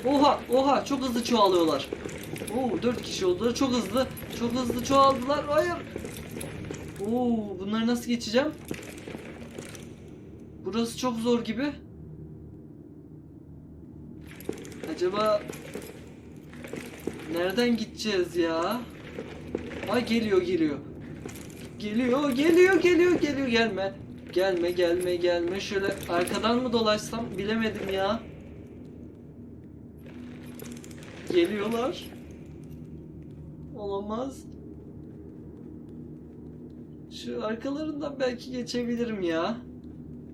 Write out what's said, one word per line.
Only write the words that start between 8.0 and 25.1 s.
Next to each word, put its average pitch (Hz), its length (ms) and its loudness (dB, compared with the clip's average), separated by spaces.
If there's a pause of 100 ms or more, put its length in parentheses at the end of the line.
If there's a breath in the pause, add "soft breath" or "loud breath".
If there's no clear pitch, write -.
geçeceğim? 240 420 4 (2250)
Burası 226 340 0
çok 247 180 0
zor 233 280 4
gibi. 226 220 0 (3250)
Acaba... 208 480 2 (1900)
Nereden 190 440 4
gideceğiz 190 600 0
ya? 175 440 2 (1120)
Ay, 226 160 4
geliyor, 214 360 6
geliyor. 160 360 4 (1000)
Geliyor, 247 520 4
geliyor, 339 500 8
geliyor, 349 400 8
geliyor. 277 280 2
Gelme. 202 460 4 (380)
Gelme, 175 380 4
gelme, 180 460 4